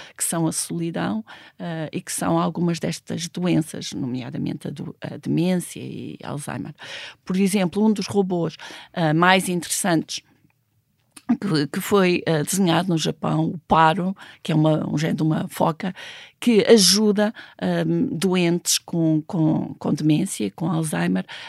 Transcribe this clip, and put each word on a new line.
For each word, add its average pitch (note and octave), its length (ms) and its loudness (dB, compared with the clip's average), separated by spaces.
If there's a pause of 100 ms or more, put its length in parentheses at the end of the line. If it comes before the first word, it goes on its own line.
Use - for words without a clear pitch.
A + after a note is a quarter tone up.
(160)
que - 80 -8
são E3 220 -2
a D#3+ 60 0
solidão, E3+ 760 -4 (320)
eh, E3 340 -8
e - 100 -6
que - 100 -10
são E3+ 260 0
algumas E3+ 420 0
destas E3+ 480 -6
doenças, E3+ 640 -2
nomeadamente B2+ 760 -6
a - 40 -8
do-, - 300 -10
a - 160 -10
demência E3 640 -2
e A#2+ 440 -12
Alzheimer. C#3+ 520 -10 (500)
Por F#3 100 -2
exemplo, F#3+ 480 0
um A3 80 6
dos G3 160 -2
robôs, F3+ 480 0 (380)
eh, D#3+ 180 0
mais F3+ 380 4
interessantes E3+ 720 -2 (1160)
que, D3+ 280 0
que - 120 -6
foi, F#3 460 2
eh, D#3 180 0
desenhado F3+ 460 0
no E3 80 2
Japão, D#3 480 -2
o E3+ 120 -4 (100)
Paro, F3 480 4 (280)
que - 80 -4
é D#3+ 40 2
uma, D#3 320 2
um D#3+ 100 -2
género D3+ 200 -2
de D#3 60 -2
uma D#3+ 240 0
foca, E3 460 -2 (460)
que A3+ 260 4
ajuda, G#3 680 6 (280)
ehm, E3+ 500 0
doentes F3 640 2
com, D#3+ 480 2
com, D#3 520 0
com F#3+ 160 -2
demência, E3 580 0
com E3+ 180 -4
Alzheimer, F3 560 -2 (240)